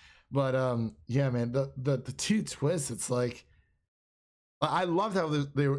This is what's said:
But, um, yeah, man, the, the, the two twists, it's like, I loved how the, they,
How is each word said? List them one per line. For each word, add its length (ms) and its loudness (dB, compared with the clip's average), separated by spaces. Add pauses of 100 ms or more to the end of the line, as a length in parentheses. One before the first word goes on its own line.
(320)
But, 240 0
um, 420 0 (100)
yeah, 220 2
man, 240 0
the, 240 0
the, 200 0
the 140 -8
two 320 0
twists, 480 -2
it's 180 -6
like, 360 -2 (1160)
I 220 2
loved 320 0
how 120 2
the, 280 0
they, 100 2 (140)